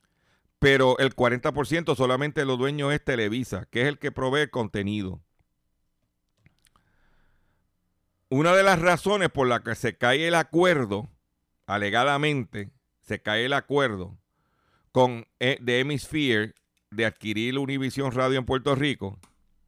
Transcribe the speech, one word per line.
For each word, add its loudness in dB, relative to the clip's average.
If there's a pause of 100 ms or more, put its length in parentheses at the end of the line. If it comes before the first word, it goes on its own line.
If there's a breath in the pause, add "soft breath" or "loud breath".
(580)
pero 4
el 2
cuarenta 0
por -4
ciento 0
solamente 0
lo -2
dueño -2
es -2
Televisa, -4
que -2
es 2
el -4
que -6
provee -2
contenido. -4 (3000)
Una 4
de 6
las 4
razones 2
por 0
la 2
que -6
se -4
cae 2
el 0
acuerdo, 0 (560)
alegadamente, -2 (320)
se -8
cae -2
el -2
acuerdo -2 (760)
con, 2 (140)
eh, 0
de 0
Hemisphere -2 (360)
de -2
adquirir -4
Univisión -4
Radio 0
en -4
Puerto 0
Rico, -4 (480)